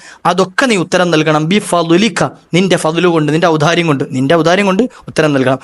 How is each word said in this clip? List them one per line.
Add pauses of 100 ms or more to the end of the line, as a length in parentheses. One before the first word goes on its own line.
(260)
അതൊക്കെ
നീ
ഉത്തരം
നൽകണം.
"ബി
ഫളുലിക", (300)
നിന്റെ
ഫളുല്
കൊണ്ട്,
നിന്റെ
ഔദാര്യം
കൊണ്ട്,
നിന്റെ
ഔദാര്യം
കൊണ്ട്
ഉത്തരം
നൽകണം.